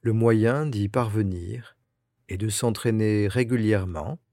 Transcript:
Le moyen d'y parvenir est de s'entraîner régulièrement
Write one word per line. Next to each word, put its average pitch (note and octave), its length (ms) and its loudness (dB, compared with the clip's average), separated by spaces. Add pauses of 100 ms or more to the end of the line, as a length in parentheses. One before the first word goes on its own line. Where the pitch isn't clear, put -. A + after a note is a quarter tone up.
Le A#2 120 0
moyen A2+ 520 4
d'y G#2 240 -2
parvenir G#2 880 -4 (520)
est F#2 80 -6
de G#2+ 120 -2
s'entraîner G#2+ 760 0
régulièrement G#2+ 920 0 (140)